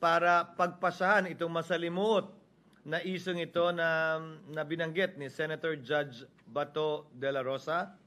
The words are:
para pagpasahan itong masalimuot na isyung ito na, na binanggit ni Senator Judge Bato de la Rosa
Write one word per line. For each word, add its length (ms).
para 560
pagpasahan 720
itong 240
masalimuot 800
na 160
isyung 320
ito 400
na, 400
na 160
binanggit 560
ni 80
Senator 480
Judge 480
Bato 640
de 160
la 160
Rosa 480